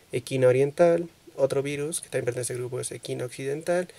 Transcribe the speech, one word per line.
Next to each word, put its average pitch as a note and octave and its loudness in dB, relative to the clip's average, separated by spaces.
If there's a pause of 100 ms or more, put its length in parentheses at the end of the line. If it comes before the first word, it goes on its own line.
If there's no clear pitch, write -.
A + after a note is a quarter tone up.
(120)
equina C3 2
oriental, E3+ 4 (260)
otro C#3 2
virus D3 -4
que - -20
también B2+ -2
pertenece B2 -4
al B2 -6
grupo B2 -6
es B2+ -6
equina C3 -6
occidental D#3 -4 (100)